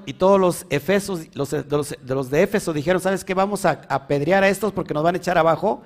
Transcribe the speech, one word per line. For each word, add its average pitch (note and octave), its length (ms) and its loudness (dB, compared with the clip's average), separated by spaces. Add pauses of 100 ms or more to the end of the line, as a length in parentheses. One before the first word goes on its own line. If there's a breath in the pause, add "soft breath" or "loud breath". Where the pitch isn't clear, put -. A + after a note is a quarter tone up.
y C3+ 80 -10
todos F#3+ 260 4
los F3 300 0
efesos, F#3 640 -2
los, C3+ 160 -6
de D3 180 -4
los, D3 220 -2
de C3 240 -8
los C3+ 160 -4
de D#3 140 4
Éfeso G3 280 -2
dijeron, D#3+ 300 0
"¿Sabes F#3 220 -2
qué? F#3 100 -6
Vamos F#3+ 320 0
a D3+ 220 0
apedrear C#3+ 560 0
a G3 40 6
estos G3 240 -2
porque D#3+ 220 -6
nos D3+ 80 -2
van F3 140 2
a - 20 -4
echar F3 180 -2
abajo E3 500 2